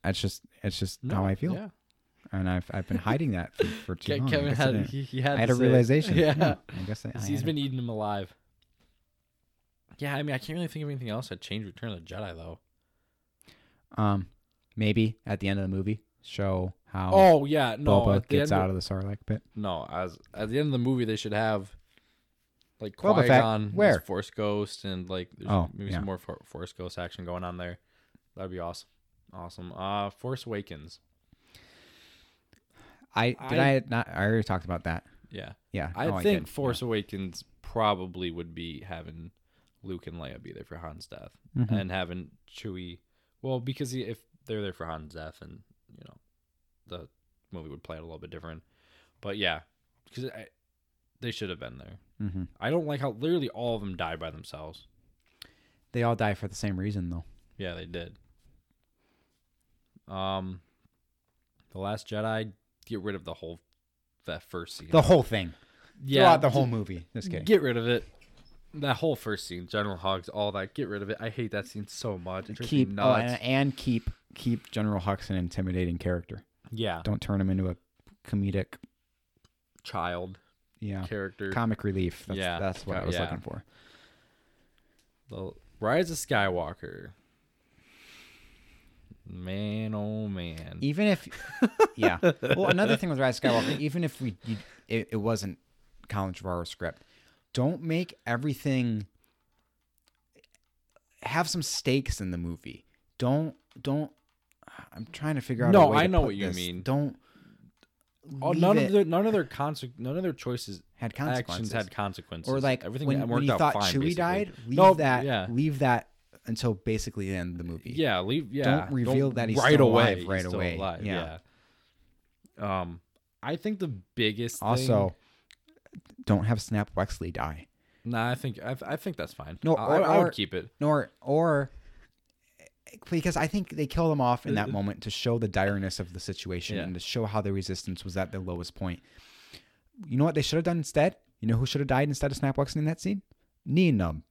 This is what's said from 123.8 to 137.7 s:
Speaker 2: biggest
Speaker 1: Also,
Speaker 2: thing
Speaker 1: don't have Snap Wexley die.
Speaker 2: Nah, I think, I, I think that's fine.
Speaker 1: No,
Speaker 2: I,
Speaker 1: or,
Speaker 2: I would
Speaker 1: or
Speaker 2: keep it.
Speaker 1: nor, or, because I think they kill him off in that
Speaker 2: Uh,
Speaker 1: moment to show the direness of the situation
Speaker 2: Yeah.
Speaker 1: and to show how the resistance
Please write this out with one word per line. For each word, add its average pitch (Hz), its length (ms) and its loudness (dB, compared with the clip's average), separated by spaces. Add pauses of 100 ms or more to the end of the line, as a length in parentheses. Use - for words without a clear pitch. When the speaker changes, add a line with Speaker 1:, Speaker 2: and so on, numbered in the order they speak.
Speaker 2:
biggest 113 460 0
Speaker 1:
Also, 123 540 4 (800)
Speaker 2:
thing - 80 -18 (240)
Speaker 1:
don't 98 180 4
have 110 180 0
Snap 104 360 -2
Wexley 87 340 -4
die. 78 360 -6 (360)
Speaker 2:
Nah, 117 260 -2
I 123 60 0
think, 127 260 -6
I, 131 140 -6 (100)
I 127 120 -4
think - 180 -6
that's - 180 -8
fine. 76 300 -12
Speaker 1:
No, 156 120 6
Speaker 2:
I, 110 100 0 (140)
Speaker 1:
or, 196 40 6
Speaker 2:
I 156 140 6
would - 100 6
Speaker 1:
or - 40 -2
Speaker 2:
keep 98 220 -2
it. 87 140 -4 (140)
Speaker 1:
nor, 147 300 2 (100)
or, 147 500 2 (1400)
because 170 260 0
I 156 120 2
think 202 240 -2
they 151 140 -2
kill 165 240 2
him 147 120 2
off 123 240 2
in 110 100 0
that 104 140 0
Speaker 2:
Uh, - 20 -2
Speaker 1:
moment 101 300 -2
to 110 80 -6
show 117 280 0
the 110 120 0
direness 98 500 0
of 87 140 -6
the 87 80 -10
situation 92 560 -6
Speaker 2:
Yeah. 85 60 -4
Speaker 1:
and 92 100 -6
to 90 80 -8
show 113 240 -2
how 104 160 0
the 98 100 0
resistance 95 540 -4